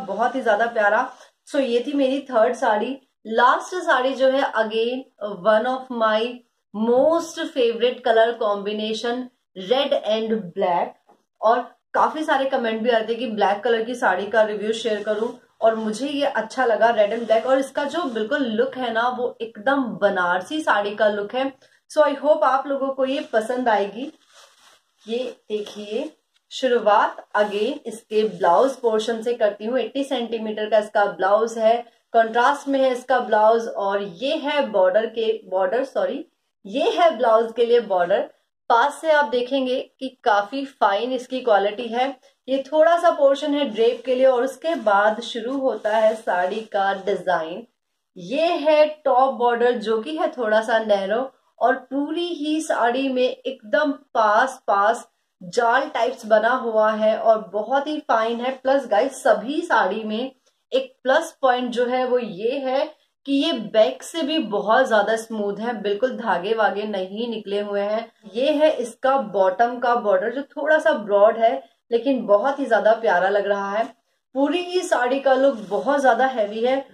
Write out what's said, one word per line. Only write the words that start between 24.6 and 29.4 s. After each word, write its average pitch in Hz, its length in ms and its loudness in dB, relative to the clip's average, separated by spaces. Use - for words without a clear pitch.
ये 226 120 -4
देखिए 214 640 -6
शुरुआत 240 720 2
again 214 500 0
इसके 214 420 -4
blouse 185 480 2
portion 220 460 -2
से 240 120 -2
करती 214 300 -2